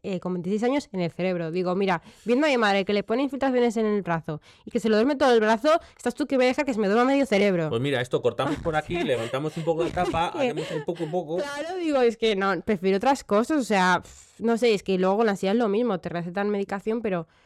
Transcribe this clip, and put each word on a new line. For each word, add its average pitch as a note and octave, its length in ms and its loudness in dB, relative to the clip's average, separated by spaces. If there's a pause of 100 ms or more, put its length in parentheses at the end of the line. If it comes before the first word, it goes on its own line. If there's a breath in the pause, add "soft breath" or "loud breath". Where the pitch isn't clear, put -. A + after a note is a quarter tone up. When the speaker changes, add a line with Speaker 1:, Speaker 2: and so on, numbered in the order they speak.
Speaker 1:
eh, F#3+ 180 -6
con F3+ 120 -4
veintiséis F3+ 320 -4
años C4+ 280 0
en F#3+ 80 -4
el E3+ 120 -2
cerebro. F3 380 -4
Digo, F3+ 260 -2
"Mira, F#3 240 0 (240 loud breath)
viendo B3 220 2
a - 20 2
mi C4+ 80 2
madre G3 300 0
que G#3 80 0
le G3+ 80 0
pone A#3 200 -2
infiltraciones B3 540 0
en A3+ 80 0
el G#3 160 0
brazo D#3+ 400 -4 (240 soft breath)
y A3+ 60 -18
que A#3+ 100 -2
se - 80 0
lo A3 80 4
duerme C4 200 2
todo C4 180 4
el A3+ 60 6
brazo, A3 280 2 (300 loud breath)
estás A#3+ 160 -4
tú D4 120 -4
que C#4 100 0
voy B3+ 100 4
a - 20 4
dejar C4 160 0
que C4 80 -2
se G#3+ 80 -2
me G3 80 2
duerma A3+ 160 4
medio C4+ 220 2
cerebro". F#3+ 420 2
Speaker 2:
Pues B2 140 -2
mira, C3+ 180 0
esto C#3+ 220 -2
cortamos C3 340 0
por D#3+ 180 -4
aquí, D#3 200 -4
Speaker 1:
<laughs> E3+ 100 -2
Speaker 2:
levantamos C3 540 -2
un D#3+ 60 -6
poco E3 200 0
la E3 60 -2
tapa, F3 380 -2
Speaker 1:
Es - 40 -6
que E4+ 60 -6 (240)
Speaker 2:
hacemos - 100 -8
un D#3 140 -6
poco, E3 180 -6
un D3+ 60 -6
poco. E3 260 -4
Speaker 1:
Claro, D4 400 -6
digo, D#4 240 0
es A#3 160 2
que A3 200 0
no, F#3+ 260 0
prefiero F#3+ 340 0
otras B3+ 260 0
cosas, A#3+ 360 2
o B3 60 0
sea, F#3 380 2
pf, - 400 -20
no A#3 140 2
sé, A#3 160 4
es F#3+ 100 0
que F#3+ 160 0
luego F#3+ 220 2
en A#3 60 4
la G#3 60 2
ansiedad G3 220 0
es A#3 40 2
lo A#3+ 100 2
mismo, G3+ 320 0
te - 80 -10
recetan F3 400 -4
medicación, G3+ 540 -4
pero F3+ 260 -4 (180 soft breath)